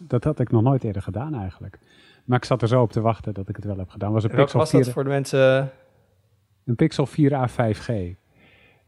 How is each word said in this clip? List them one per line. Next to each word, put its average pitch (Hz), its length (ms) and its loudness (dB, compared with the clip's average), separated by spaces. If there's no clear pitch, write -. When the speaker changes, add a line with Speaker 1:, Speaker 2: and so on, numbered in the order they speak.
Speaker 1:
dat 123 160 -2
had 151 160 -2
ik 127 120 -2
nog 117 100 4
nooit 131 220 2
eerder 98 180 -6
gedaan 127 340 -8
eigenlijk. 95 440 -10
Maar 127 120 2
ik - 80 -2
zat 127 160 0
er 117 60 0
zo 127 140 4
op 113 100 2
te 113 100 -2
wachten 110 320 -2
dat 95 160 -10
ik 101 60 -8
het 104 100 -12
wel 101 120 -6
heb 92 120 -10
gedaan. 101 220 -6
Was 107 120 0
een 110 60 0
Speaker 2:
En 107 60 -6
welke 135 160 4
Speaker 1:
Pixel 139 80 2
Speaker 2:
was 156 120 0
dat - 120 4
Speaker 1:
vier, 123 100 -6
Speaker 2:
voor 143 100 -4
de 135 60 -4
mensen? 135 640 2
Speaker 1:
een 120 100 0
Pixel 151 300 0
vier 143 300 2
A 127 120 0
vijf 113 320 -2
G. - 80 -16